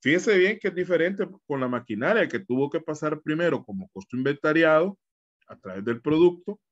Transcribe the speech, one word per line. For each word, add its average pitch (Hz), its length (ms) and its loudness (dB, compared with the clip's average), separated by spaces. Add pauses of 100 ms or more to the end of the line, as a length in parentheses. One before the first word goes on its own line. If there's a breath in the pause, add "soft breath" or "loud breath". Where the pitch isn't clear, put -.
Fíjese 180 360 2
bien 196 220 2
que - 80 -4
es 180 80 -6
diferente 180 500 0 (220)
con 139 140 -4
la 127 80 -2
maquinaria, 123 580 -2
que 123 120 -4
tuvo 127 300 -2
que 160 120 -4
pasar 151 400 -6
primero 156 420 -2
como 95 260 -10
costo - 280 -14
inventariado 156 800 2 (480)
a - 100 -20
través 95 280 -12
del 117 160 -2
producto 175 580 2 (120)